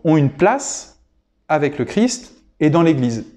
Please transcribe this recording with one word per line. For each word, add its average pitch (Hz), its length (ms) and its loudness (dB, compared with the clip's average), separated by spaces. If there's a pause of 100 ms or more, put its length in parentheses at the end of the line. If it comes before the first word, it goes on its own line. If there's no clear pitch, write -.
ont 160 100 4
une 143 160 2
place - 720 -4 (480)
avec 147 280 -2
le 123 80 -2
Christ - 480 -2 (280)
et 151 80 4
dans 170 140 2
l'Église. 123 420 0 (120)